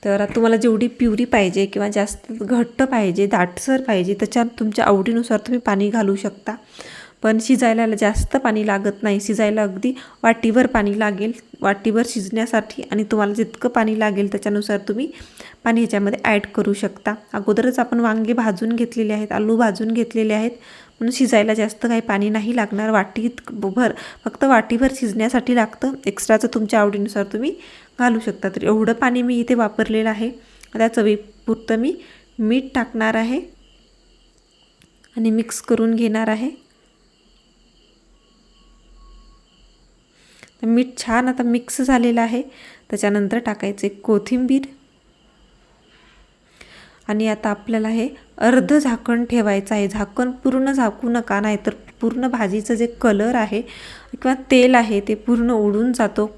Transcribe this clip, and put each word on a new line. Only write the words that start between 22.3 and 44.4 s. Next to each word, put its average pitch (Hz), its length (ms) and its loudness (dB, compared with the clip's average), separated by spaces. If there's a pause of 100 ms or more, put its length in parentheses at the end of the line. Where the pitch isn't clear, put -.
लागणार. 214 340 -2
वाटीत 220 520 -2 (120)
भर, 208 380 0 (340)
फक्त - 200 -4
वाटीभर 254 500 2
शिजण्यासाठी 240 600 0
लागतं. 240 380 0 (120)
एक्स्ट्राचं 220 480 0
तुमच्या 220 260 0
आवडीनुसार 208 440 0 (100)
तुम्ही 254 200 -4 (460)
घालू 240 200 2
शकता. 202 300 -4
तर - 140 -6
एवढं 220 300 2
पाणी 247 280 0
मी 240 180 0
इथे 240 160 0
वापरलेलं 220 540 0
आहे. 220 200 -2 (460)
आता 226 120 2
चवीपुरतं 220 880 -2
मी 254 180 -2 (460)
मीठ 233 240 0 (120)
टाकणार 226 400 -2
आहे 233 240 -2 (1800)
आणि 226 160 0
मिक्स 226 300 -2
करून 226 340 0
घेणार 220 320 0
आहे. 220 220 -2 (4000)
तर 226 60 -2
मीठ 247 300 2
छान 240 300 0
आता 254 160 -2
मिक्स 240 380 -2
झालेलं 240 400 2
आहे. 233 200 -2 (480)
त्याच्यानंतर 208 500 0
टाकायचे 202 500 -4
कोथिंबीर. 240 720 0 (2500)